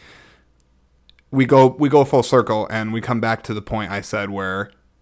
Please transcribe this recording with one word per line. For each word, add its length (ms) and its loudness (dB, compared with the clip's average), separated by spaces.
we 160 0
go, 220 6
we 220 0
go 160 4
full 180 2
circle, 480 0
and 220 -6
we 80 -6
come 180 -4
back 240 -4
to 100 -8
the 80 -8
point 300 -8
I 80 -6
said 300 -6
where 420 -6